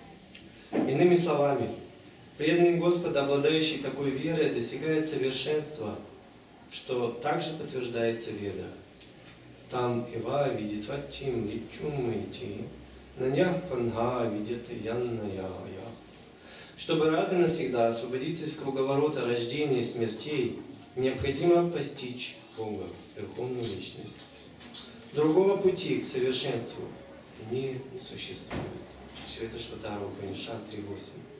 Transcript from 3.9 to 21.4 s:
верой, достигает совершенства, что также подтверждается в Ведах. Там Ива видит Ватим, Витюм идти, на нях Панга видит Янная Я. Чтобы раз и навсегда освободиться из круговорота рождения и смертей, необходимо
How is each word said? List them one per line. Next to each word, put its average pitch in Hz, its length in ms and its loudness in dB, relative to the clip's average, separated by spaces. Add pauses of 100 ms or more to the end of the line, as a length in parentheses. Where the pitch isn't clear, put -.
верой, 151 400 2
достигает 147 580 0
совершенства, 131 920 0 (720)
что 120 380 -2 (120)
также 160 300 0
подтверждается 117 800 -2
в 104 40 -6
Ведах. 92 360 -6 (1000)
Там 120 440 0
Ива 131 400 0
видит 104 340 -4
Ватим, 131 600 -2
Витюм 120 640 -4
идти, 104 460 -6 (600)
на 127 80 0
нях 165 440 4
Панга 120 600 0
видит 113 400 -4
Янная 113 640 -4
Я. 95 120 -4 (1300)
Чтобы 156 320 4
раз 180 220 4
и 185 40 4
навсегда 127 540 4
освободиться 131 560 -2
из 139 100 -4
круговорота 135 720 2
рождения 120 560 2
и - 20 0
смертей, 117 760 -2 (360)
необходимо 151 720 4